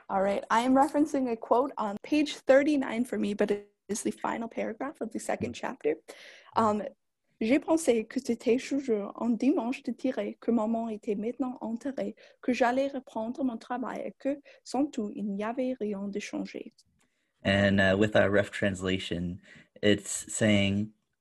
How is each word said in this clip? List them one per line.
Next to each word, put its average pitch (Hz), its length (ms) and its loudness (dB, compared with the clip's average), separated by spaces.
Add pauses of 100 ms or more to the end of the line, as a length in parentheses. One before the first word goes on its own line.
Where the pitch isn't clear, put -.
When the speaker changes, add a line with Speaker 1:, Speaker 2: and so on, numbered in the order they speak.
Speaker 1:
All 196 120 0
right, 202 300 0
I 220 80 4
am 262 160 4
referencing 285 560 4
a 233 40 -2
quote 247 400 0
on 208 280 -4
page 294 320 0
thirty-nine 269 680 4
for 208 120 -6
me, 208 160 0
but 208 160 2
it 202 220 -2 (160)
is 208 160 -4
the 214 80 -2
final 226 360 -4
paragraph 226 540 -6
of 220 100 -6
the 220 80 -6
second - 340 -4
chapter. 147 420 -4 (600)
Um, 214 280 2 (580)
"J'ai 226 160 2
pensé 269 500 2
que - 120 -4
c'était 240 400 0
toujours 254 600 -2
un 226 180 0
dimanche 254 440 0
de 262 100 -6
tirer, 233 480 -4
que - 120 -2
maman 226 380 0
était 214 280 -4
maintenant 247 440 -6
enterrée, 220 520 -6 (300)
que 254 100 0
j'allais 254 360 2
reprendre 254 540 -8
mon 240 140 -2
travail 247 480 -8
et 202 140 -10
que, 285 200 -4 (240)
sans 269 220 -2
tout, 214 300 -6
il 202 100 -6
n'y 202 180 -4
avait 254 360 -4
rien 202 320 -4
de 202 80 -4
changé." - 540 -10 (680)
Speaker 2:
And, 98 380 4
uh, 95 180 6
with 104 180 4
our 98 140 6
rough 101 220 2
translation, 92 920 -2 (400)
it's - 500 2
saying, 104 600 2 (300)